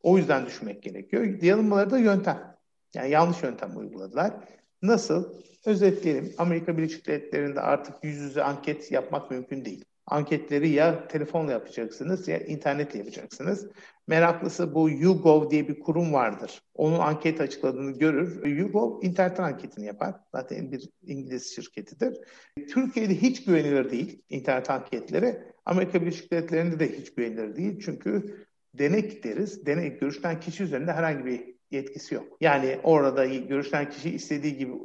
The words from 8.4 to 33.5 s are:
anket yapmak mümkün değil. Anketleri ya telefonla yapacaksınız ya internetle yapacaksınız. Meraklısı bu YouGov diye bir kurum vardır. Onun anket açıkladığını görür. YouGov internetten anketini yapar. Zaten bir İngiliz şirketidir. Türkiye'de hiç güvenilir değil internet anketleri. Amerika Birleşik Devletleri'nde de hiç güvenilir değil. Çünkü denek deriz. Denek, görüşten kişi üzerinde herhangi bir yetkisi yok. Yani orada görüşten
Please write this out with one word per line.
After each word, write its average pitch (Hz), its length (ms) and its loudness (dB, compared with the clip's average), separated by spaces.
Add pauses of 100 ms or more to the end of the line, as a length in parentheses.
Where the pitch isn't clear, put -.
anket 143 500 -4
yapmak 139 380 -4
mümkün 127 340 -8
değil. 98 200 -12 (220)
Anketleri 147 600 0
ya 160 400 4
telefonla 151 440 -2
yapacaksınız 123 760 -4
ya 160 100 -2
internetle 147 600 -4
yapacaksınız. 160 680 -6 (400)
Meraklısı 170 680 2
bu 160 160 4
YouGov 151 600 6
diye 147 180 2
bir 147 120 -6
kurum 165 320 0
vardır. 113 500 0 (120)
Onun 156 240 2
anket 156 420 0
açıkladığını 135 580 -4
görür. 156 480 2
YouGov 202 560 0
internetten 180 400 0
anketini 127 440 -6
yapar. - 280 -6 (200)
Zaten 131 380 -8
bir - 160 -10 (140)
İngiliz 135 520 -10
şirketidir. - 640 -6 (500)
Türkiye'de 226 460 0
hiç - 300 2
güvenilir 147 460 4
değil 127 380 -4
internet 127 420 -2
anketleri. 156 680 -2 (260)
Amerika 180 360 2
Birleşik 170 320 -4
Devletleri'nde 165 480 0
de 139 180 0
hiç - 160 -16
güvenilir 110 420 -4
değil. 185 280 -4
Çünkü 202 600 -4 (300)
denek 175 500 0
deriz. 135 420 -6
Denek, 147 340 -2
görüşten 160 400 -4
kişi 175 220 -8
üzerinde 156 300 -2
herhangi 151 320 -2
bir 123 300 -6 (160)
yetkisi 139 440 -8
yok. - 260 -10
Yani 139 420 2
orada 139 440 6
görüşten 139 640 -2